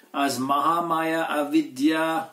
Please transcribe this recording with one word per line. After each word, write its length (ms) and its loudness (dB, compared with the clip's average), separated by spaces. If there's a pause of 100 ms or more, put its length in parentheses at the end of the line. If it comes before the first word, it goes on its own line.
(140)
as 240 0
Mahamaya, 880 0
Avidya, 1040 0